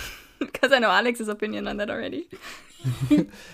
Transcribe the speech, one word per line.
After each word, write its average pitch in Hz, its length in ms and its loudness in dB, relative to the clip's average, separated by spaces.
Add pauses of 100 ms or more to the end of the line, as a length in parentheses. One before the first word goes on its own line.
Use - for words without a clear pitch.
(400)
<laughs> - 120 -8
'Cause 262 200 0
I 262 60 6
know 220 120 4
Alex's 226 380 2
opinion 208 400 -4
on 208 100 -4
that 214 120 -4
already. - 420 -6
<laughs> - 960 0 (260)